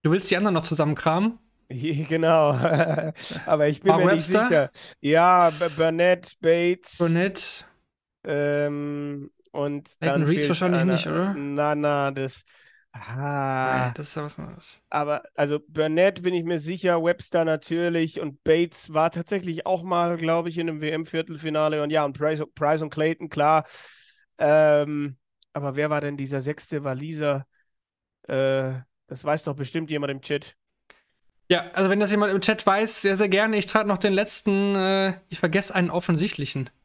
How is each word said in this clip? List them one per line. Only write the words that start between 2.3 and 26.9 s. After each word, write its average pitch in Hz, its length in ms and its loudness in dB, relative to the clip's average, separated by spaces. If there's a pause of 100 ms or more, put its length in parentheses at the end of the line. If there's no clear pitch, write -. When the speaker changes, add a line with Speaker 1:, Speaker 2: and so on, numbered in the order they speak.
Speaker 2:
<laughs> 156 640 0 (340)
Aber 151 220 4
ich 147 120 -2
bin 190 100 2
Speaker 1:
Mark 185 140 6
Speaker 2:
mir 175 100 6
nicht 160 140 0
Speaker 1:
Webster? 214 160 4
Speaker 2:
sicher. 156 260 2 (300)
Ja, 170 500 6
B-, 156 260 -4
Burnett, 170 640 2
Bates. 170 580 2
Speaker 1:
Burnett. 170 680 -2 (560)
Speaker 2:
Ähm, 147 1080 -4 (200)
und 143 380 -6 (100)
Speaker 1:
Clayton 147 220 0
Speaker 2:
dann - 40 2
Speaker 1:
Reese 151 140 2
Speaker 2:
fehlt 147 120 2
Speaker 1:
wahrscheinlich 180 320 2
Speaker 2:
einer. 185 100 2
Speaker 1:
nicht, 170 140 0
oder? 175 280 -2
Speaker 2:
Na, 147 400 -2
na, 147 360 0
das, 135 340 -8 (480)
ah. 131 920 -4
Speaker 1:
Nee, 123 80 -4
das 151 140 -10
ist - 60 -10
ja 151 100 -6
was 147 140 -12
anderes. - 520 -14
Speaker 2:
Aber, 147 320 -2 (120)
also, 147 320 -2
Burnett 160 560 2
bin 180 120 0
ich 170 100 -2
mir 170 140 -2
sicher, 170 440 -2
Webster 170 420 0
natürlich 165 760 -2
und 147 240 -10
Bates 165 480 0
war 156 180 2
tatsächlich 175 540 -6
auch 180 180 -2
mal, 175 360 0
glaub 165 280 0
ich, 170 120 -6
in 165 100 -4
einem 156 120 -8
W 156 100 -4
M-Viertelfinale 156 920 -2
und 147 80 -4
ja, 151 140 2
und 139 120 -6
Price, 151 260 -2 (120)
Price 156 280 0
und 151 80 -6
Clayton, 156 400 -2
klar. 151 360 2 (720)
Ähm, 147 800 4 (380)
aber 139 220 -6
wer 147 120 -2
war 147 140 -2
denn 143 160 -8
dieser 135 240 -6
sechste 147 420 -8
Waliser? 143 640 -4 (840)